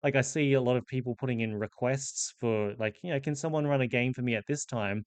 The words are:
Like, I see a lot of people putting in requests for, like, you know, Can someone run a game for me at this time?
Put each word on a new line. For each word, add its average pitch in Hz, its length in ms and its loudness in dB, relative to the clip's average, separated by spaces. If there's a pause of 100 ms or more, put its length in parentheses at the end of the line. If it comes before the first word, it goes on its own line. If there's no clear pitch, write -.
Like, 143 140 2
I 135 60 6
see 143 320 2
a 135 80 6
lot 123 160 2
of 123 100 -2
people 123 280 -4
putting 127 260 -2
in 110 180 -2
requests 127 800 -4
for, 107 360 0
like, 110 280 -4
you 180 80 -6
know, 147 80 0
Can 147 160 -2
someone 156 320 0
run 143 140 4
a 127 60 2
game 123 260 2
for 123 80 -6
me 123 140 0
at 104 120 -2
this 143 180 -2
time? 104 420 -2